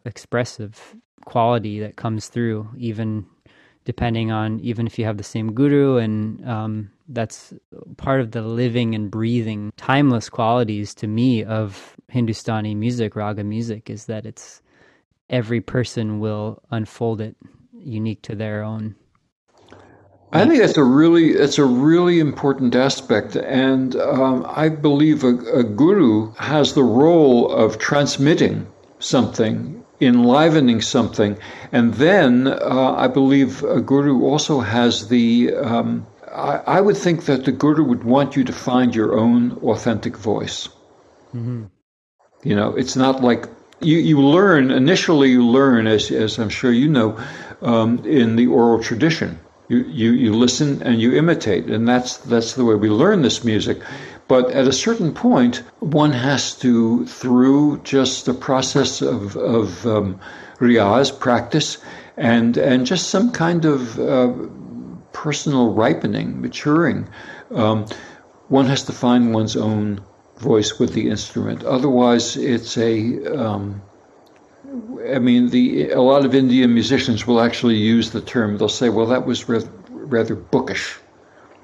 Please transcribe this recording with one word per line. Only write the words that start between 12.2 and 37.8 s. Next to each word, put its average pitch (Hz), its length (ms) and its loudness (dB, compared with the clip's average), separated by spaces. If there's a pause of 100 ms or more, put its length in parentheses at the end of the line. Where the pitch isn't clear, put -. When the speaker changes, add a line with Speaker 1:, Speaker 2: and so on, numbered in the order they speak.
Speaker 1:
music, 113 400 -4
raga 104 280 -6
music, 110 480 -8
is 104 160 -16
that 110 180 -10
it's, - 360 -20 (680)
every 117 320 -2
person 110 580 -4
will 107 420 -6 (100)
unfold 110 500 -6
it 107 140 -12 (420)
unique 110 460 -8
to 110 120 -12
their 107 280 -8
own. 110 320 -10 (1400)
Speaker 2:
I 185 140 4
think 302 140 6
that's 165 180 2
a 147 60 6
really, 160 500 6
that's 135 260 0
a 147 60 6
really 165 540 4
important 135 560 0
aspect. 123 600 0
And, 131 600 -2
um, 131 540 0
I 156 200 0
believe 147 540 2
a, 123 140 2 (160)
a 123 100 4
guru 110 720 2
has 139 400 -2
the 143 100 4
role 127 680 4
of 110 260 2
transmitting 139 920 0 (320)
something, 117 840 -2 (180)
enlivening 123 800 4
something. 104 560 -2 (340)
And 117 220 2
then, 135 540 4
uh, 131 500 -2
I 127 100 2
believe 135 560 2
a 110 160 0
guru 135 440 0
also 143 360 0
has 110 480 0
the, 120 480 2
um, 117 500 -4 (220)
I, - 300 -6 (100)
I 165 140 2
would 202 160 2
think 170 280 -2
that 131 200 0
the 131 80 0
guru 151 320 2